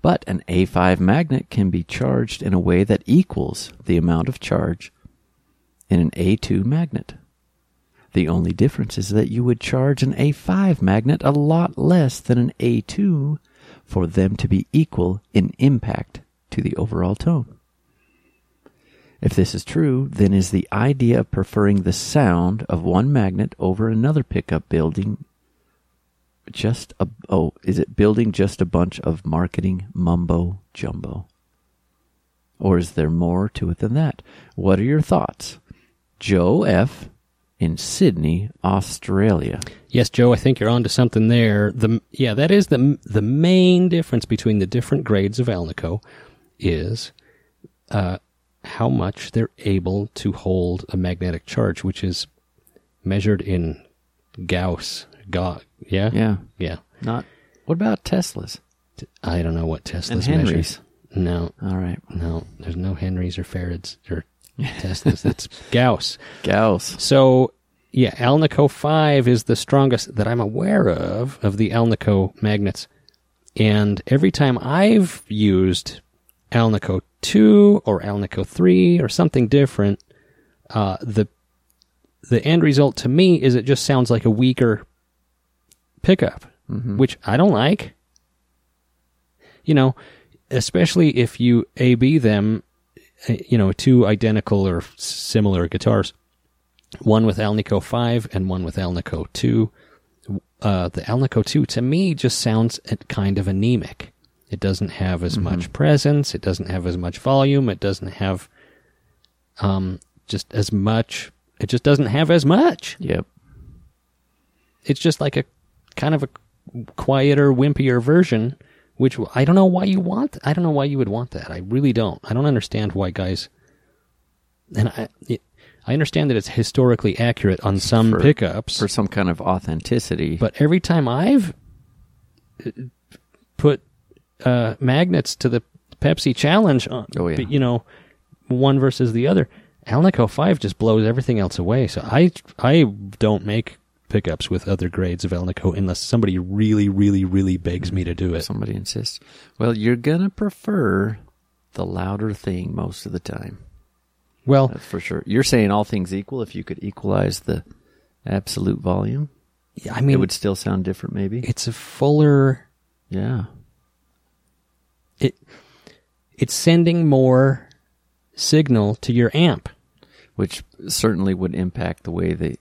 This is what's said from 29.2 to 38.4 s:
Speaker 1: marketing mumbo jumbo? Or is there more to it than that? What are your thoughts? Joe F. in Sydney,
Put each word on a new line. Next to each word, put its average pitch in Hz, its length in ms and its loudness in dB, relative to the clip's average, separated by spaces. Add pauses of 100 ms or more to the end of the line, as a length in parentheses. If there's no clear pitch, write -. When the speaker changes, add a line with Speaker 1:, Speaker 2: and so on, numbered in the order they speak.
Speaker 1:
marketing 92 680 -4
mumbo 87 680 0 (140)
jumbo? - 520 -10 (1300)
Or 95 180 2
is 87 140 -2
there 78 180 0
more 87 400 0
to - 200 -6
it 85 100 -6
than 110 160 -2
that? 151 260 -2 (340)
What 95 240 2
are 107 40 0
your 147 180 2
thoughts? - 580 -4 (600)
Joe 101 440 2
F. - 460 0 (500)
in 82 180 -2
Sydney, 87 720 0 (140)